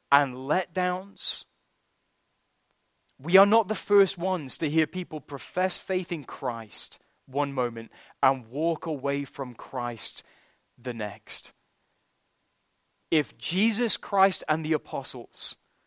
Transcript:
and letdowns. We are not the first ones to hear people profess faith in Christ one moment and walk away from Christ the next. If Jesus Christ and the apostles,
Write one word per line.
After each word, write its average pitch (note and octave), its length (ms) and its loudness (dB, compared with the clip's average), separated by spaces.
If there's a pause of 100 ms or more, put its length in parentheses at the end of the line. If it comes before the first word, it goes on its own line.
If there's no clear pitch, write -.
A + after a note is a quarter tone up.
(120)
and C#3 240 6
letdowns. F3+ 1080 -4 (1700)
We E3 180 6
are G3 80 12
not G#3 220 4
the G#3 80 -2
first G3+ 420 4
ones E3+ 400 -2
to D#3 120 -2
hear D#3 180 4
people E3 340 -8
profess F3+ 560 -4
faith F#3 340 -4
in D#3 120 -6
Christ - 760 -8 (280)
one C#3 260 -2
moment A#2 380 -4 (320)
and C3 240 2
walk D#3 380 -2
away C#3+ 380 -2
from C3 300 -10
Christ B2 680 -8 (580)
the A#2+ 120 -6
next. - 600 -8 (1600)
If D3+ 280 0
Jesus G#3+ 580 0
Christ G3 540 2
and D#3 160 0
the D#3 80 0
apostles, - 800 -8 (320)